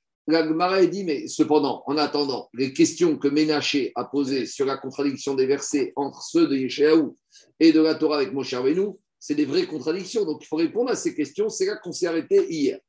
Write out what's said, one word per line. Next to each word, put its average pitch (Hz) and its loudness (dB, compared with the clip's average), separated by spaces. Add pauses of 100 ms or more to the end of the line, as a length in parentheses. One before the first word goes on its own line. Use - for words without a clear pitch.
(260)
la 156 2
Gemara 180 2
dit, 190 -2
mais 147 -4
cependant, 143 0
en 143 -2
attendant, 143 -2
les 131 -4
questions 165 2
que 143 0
Ménaché 147 0
a 123 -4
posées 135 -2
sur 135 -4
la 135 -2
contradiction 139 -4
des 131 2
versets 139 -2
entre 135 -6
ceux 160 2
de 139 0
Yeshayahu 143 4 (520)
et 160 8
de 156 6
la 160 4
Torah 151 0
avec 135 -2
Moshe 131 -4
Rabbeinu, 147 0 (300)
c'est - -6
des 147 2
vraies 156 0
contradictions. 180 -4
Donc, 151 -6
il - -20
faut 156 -6
répondre 180 0
à 214 0
ces - -4
questions. 185 -4
C'est 196 -4
là 202 -4
qu'on 175 -12
s'est - -4
arrêté 165 2
hier. 139 -2 (100)